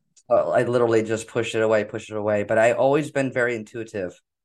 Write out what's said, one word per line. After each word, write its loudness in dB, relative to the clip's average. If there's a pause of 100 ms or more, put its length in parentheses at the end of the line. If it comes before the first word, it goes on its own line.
(280)
So 2
I 2
literally 2
just -4
pushed -4
it 0
away, 2
pushed -10
it -8
away. -2
But 0
I 4
always 0
been -2
very 0
intuitive. -10 (260)